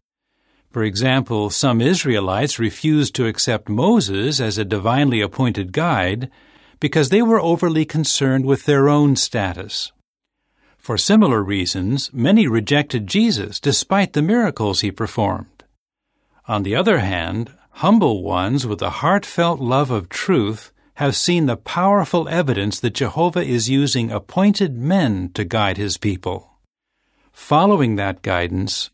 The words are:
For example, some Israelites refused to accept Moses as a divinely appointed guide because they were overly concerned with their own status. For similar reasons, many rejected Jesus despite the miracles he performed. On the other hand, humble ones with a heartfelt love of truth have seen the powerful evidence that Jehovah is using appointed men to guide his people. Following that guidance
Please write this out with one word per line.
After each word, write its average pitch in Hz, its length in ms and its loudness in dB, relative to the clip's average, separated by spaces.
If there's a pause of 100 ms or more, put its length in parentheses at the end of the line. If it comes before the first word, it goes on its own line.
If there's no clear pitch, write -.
(680)
For 113 140 -4
example, 110 680 0
some 117 320 0
Israelites 120 800 0
refused 143 560 0
to 127 100 0
accept 110 420 -2
Moses 131 720 0
as 110 180 -2
a 107 80 -2
divinely 113 560 0
appointed 101 520 -2
guide 123 560 -2 (500)
because 143 300 0
they 202 120 4
were 226 200 4
overly 165 420 2
concerned 135 640 0
with 135 200 0
their 143 220 4
own 147 280 4
status. 98 760 -4 (840)
For 110 200 -6
similar 170 460 4
reasons, 98 720 -2
many 175 340 4
rejected 117 600 0
Jesus 135 520 0
despite - 540 0
the 151 80 0
miracles 160 600 0
he 101 100 -2
performed. 98 720 -4 (840)
On 104 160 -2
the 98 120 -2
other 180 240 2
hand, 92 520 -4 (200)
humble 160 520 2
ones 92 420 0
with 104 160 -4
a 95 80 -2 (120)
heartfelt 170 580 0
love 131 320 0
of 104 180 -4
truth 110 600 -2 (240)
have 135 200 0
seen 175 300 2
the 120 120 0
powerful 185 720 0
evidence 127 520 -2
that 120 140 -2
Jehovah 165 500 -2
is 120 260 -2
using 131 420 0
appointed 180 680 0
men 117 560 0
to 107 100 -2
guide 98 340 0
his 101 200 -6
people. 92 540 -6 (800)
Following 151 640 2
that 98 260 -4
guidance 92 720 -2